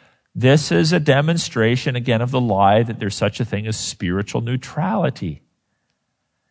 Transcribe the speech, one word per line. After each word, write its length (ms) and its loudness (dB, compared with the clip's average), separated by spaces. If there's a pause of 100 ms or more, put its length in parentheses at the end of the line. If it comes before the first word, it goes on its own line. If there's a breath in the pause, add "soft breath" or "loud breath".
(380 soft breath)
This 320 4
is 220 2
a 80 2
demonstration, 960 0
again, 240 0
of 100 -2
the 120 0
lie 400 4
that 160 -4
there's 160 -4
such 260 -2
a 60 -2
thing 200 -6
as 80 -4
spiritual 680 -4
neutrality. 960 -4 (1120)